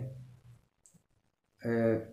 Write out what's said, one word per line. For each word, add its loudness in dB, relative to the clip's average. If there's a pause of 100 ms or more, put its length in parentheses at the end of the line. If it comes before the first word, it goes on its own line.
(1600)
अ, 4 (140)